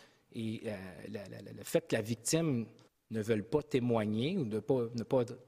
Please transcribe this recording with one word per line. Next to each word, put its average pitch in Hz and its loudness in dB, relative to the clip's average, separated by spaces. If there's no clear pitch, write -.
et, 113 -4
euh, 107 -4
la, 104 -10
la, 113 -12
la, 101 -14
le 107 -14
fait - 2
que - -2
la 113 4
victime 123 0
ne 110 0
veuille 107 2
pas 143 0
témoigner 120 2
ou 156 0
ne 107 -2
pas, 120 2
ne 117 -4
pas 127 4